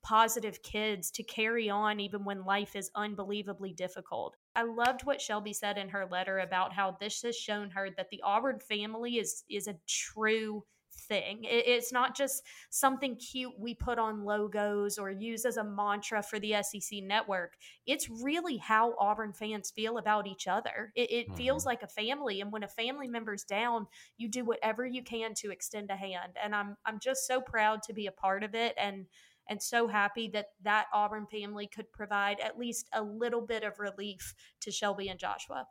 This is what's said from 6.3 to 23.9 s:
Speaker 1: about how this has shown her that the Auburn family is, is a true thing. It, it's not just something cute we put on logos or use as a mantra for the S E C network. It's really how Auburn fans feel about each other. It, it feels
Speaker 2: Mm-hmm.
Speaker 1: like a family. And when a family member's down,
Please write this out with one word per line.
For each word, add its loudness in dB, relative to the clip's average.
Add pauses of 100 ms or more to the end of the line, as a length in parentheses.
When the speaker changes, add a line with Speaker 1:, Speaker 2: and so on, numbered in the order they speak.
Speaker 1:
about 2
how 0
this -6
has -2
shown -4
her -2
that -6
the -12
Auburn 2
family -2
is, -2
is -4
a -6 (140)
true 0 (400)
thing. -2
It, 4
it's 4
not 4
just 0 (280)
something 4
cute -6
we -4
put -2
on 0
logos 2
or -4
use -4
as 2
a 0
mantra 0
for -4
the 2
S 0
E -6
C -6
network. 0 (320)
It's 0
really 0
how 4
Auburn 2
fans -6
feel -2
about 4
each -6
other. -2
It, 2
it -2
feels 2
Speaker 2:
Mm-hmm. 0
Speaker 1:
like -2
a -12
family. -2
And -4
when -4
a -8
family -4
member's -4
down, 2 (300)